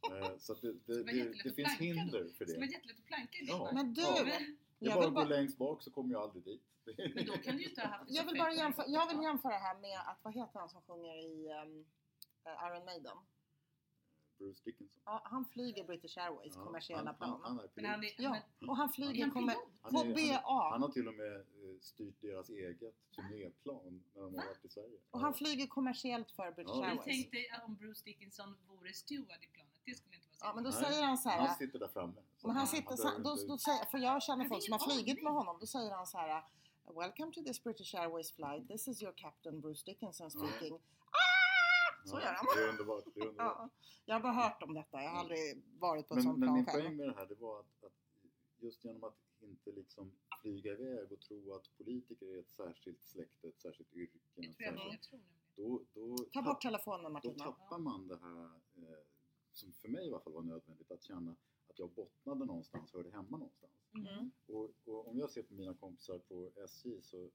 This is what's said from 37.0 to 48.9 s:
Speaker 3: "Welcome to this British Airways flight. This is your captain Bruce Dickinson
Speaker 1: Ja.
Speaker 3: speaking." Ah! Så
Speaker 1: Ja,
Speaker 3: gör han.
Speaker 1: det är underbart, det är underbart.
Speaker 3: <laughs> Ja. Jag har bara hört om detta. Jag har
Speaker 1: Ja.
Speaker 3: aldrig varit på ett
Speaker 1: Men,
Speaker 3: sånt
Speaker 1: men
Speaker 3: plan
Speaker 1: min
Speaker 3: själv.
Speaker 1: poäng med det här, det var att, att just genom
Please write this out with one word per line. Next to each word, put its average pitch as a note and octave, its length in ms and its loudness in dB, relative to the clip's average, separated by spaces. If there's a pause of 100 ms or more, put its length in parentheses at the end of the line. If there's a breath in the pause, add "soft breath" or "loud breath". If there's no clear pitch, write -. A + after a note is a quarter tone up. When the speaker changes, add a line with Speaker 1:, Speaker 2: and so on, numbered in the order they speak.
Speaker 3:
"Welcome D4+ 300 -6
to E4 120 -10
this B3+ 200 -6
British A3 300 -6
Airways E3 380 -2
flight. D3+ 360 -6
This G#3+ 200 -6
is A#3 140 -6
your F#3+ 100 -8
captain D#3+ 480 -10
Bruce D3+ 300 -8
Dickinson F3 440 -10
Speaker 1:
Ja. - 60 -8
Speaker 3:
speaking." D3+ 340 -4
Ah! F5+ 1300 6
Så D4 100 -6
Speaker 1:
Ja, D5 60 -2
Speaker 3:
gör - 120 0
han. - 120 -2 (100)
Speaker 1:
det - 80 4
är A2 40 2
underbart, G#2+ 360 -2 (100)
det - 60 -6
är G#2+ 60 0
underbart. - 300 -2
Speaker 3:
<laughs> - 20 -12
Ja. A3+ 100 -10 (360 loud breath)
Jag A3 100 0
har A3+ 80 2
bara B3 100 2
hört A#3 300 2
om D#3 120 -6
detta. D3 280 -6
Jag D3 80 -4
har F3 60 -4
Speaker 1:
Ja. F3 40 -2
Speaker 3:
aldrig D#3+ 420 -4 (160)
varit D#3+ 300 0
på - 60 -4
ett - 20 4
Speaker 1:
Men, B3+ 80 6
Speaker 3:
sånt B3+ 140 2
Speaker 1:
men B3+ 80 6
Speaker 3:
plan B3+ 100 6
Speaker 1:
min B3+ 100 6
Speaker 3:
själv. D3 160 2
Speaker 1:
poäng D#3+ 140 -2
med C#3+ 120 -2
det A#2+ 60 -4
här, G2 120 -8
det G2+ 80 -10
var G#2+ 260 -8
att, - 240 -20
att G2 80 -20 (640)
just A2+ 260 -10
genom A2+ 200 -12